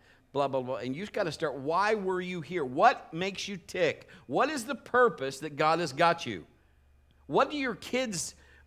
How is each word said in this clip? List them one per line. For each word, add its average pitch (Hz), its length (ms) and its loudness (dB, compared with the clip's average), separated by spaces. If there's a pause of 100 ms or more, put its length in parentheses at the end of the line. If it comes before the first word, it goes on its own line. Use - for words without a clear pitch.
(340)
Blah, 139 140 2
blah, 131 140 -2
blah. 127 160 -4
And 123 180 -6
you've 196 180 -10
gotta 190 180 -2
start, 143 240 -4
why 165 380 0
were 185 280 -2
you 180 200 -6
here? 151 240 -4
What 165 480 2
makes 185 340 -4
you 196 100 -8
tick? - 500 -2 (200)
What 196 220 2
is 294 160 -4
the 269 100 -4
purpose 220 640 2
that 151 180 -8
God 156 220 4
has 156 140 -2
got 170 320 4
you? 98 200 -6 (840)
What 247 240 2
do 294 60 -4
your 262 180 -2
kids, 240 580 -4 (340)